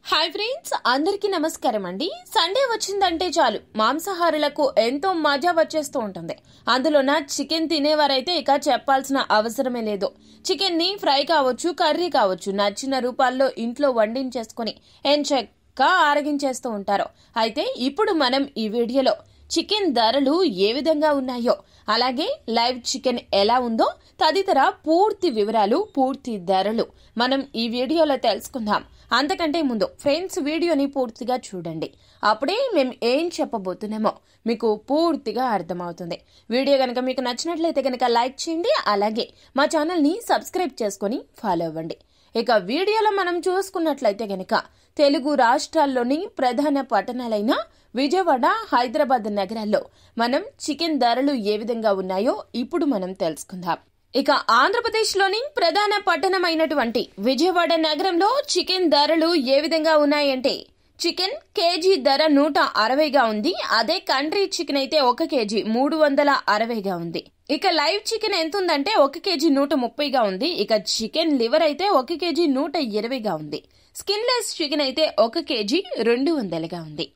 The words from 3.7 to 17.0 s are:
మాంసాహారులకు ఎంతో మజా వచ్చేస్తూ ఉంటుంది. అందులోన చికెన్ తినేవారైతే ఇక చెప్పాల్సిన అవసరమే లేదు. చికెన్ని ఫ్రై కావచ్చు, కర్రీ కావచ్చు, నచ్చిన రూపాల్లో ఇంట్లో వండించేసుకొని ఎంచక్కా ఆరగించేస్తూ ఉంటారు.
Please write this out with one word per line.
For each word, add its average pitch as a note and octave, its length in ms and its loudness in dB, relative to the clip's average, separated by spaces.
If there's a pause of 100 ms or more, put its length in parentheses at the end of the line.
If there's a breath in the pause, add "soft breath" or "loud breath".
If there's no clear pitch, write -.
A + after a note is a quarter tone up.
మాంసాహారులకు D4+ 840 0 (200)
ఎంతో C#4+ 260 0 (140)
మజా D4 340 2
వచ్చేస్తూ D#4 480 -2
ఉంటుంది. E3+ 280 -8 (400 soft breath)
అందులోన C#4 380 2 (220)
చికెన్ D#4 380 -2
తినేవారైతే D4 680 2
ఇక C#4+ 260 2
చెప్పాల్సిన C4+ 520 0 (200)
అవసరమే A#3+ 500 -2
లేదు. G3+ 220 -2 (380 loud breath)
చికెన్ని F4 400 0 (160)
ఫ్రై C#4+ 160 2 (120)
కావచ్చు, C#4 380 2 (120)
కర్రీ E4 360 0
కావచ్చు, G3 420 0
నచ్చిన A3+ 460 -2
రూపాల్లో B3+ 420 0 (180)
ఇంట్లో C4+ 240 0 (100)
వండించేసుకొని A3+ 720 -4 (400 soft breath)
ఎంచక్కా C#4+ 760 -2 (200)
ఆరగించేస్తూ C#4+ 600 -2 (100)
ఉంటారు. G3+ 280 0 (360 soft breath)